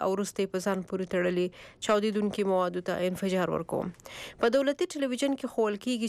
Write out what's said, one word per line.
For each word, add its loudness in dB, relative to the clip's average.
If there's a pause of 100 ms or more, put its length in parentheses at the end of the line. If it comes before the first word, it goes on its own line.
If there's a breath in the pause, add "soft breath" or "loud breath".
او 4
وروسته -2
یې -2
په -2
ځان 0
پورې -4
تړلي 2 (420 loud breath)
چاودیدونکي 2
موادو 2
ته 0
انفجار 0
ورکړ. -4 (600 loud breath)
په 4
دولتي 2
ټلویزیون 0
کې -6
ښوول 2
کیږي 0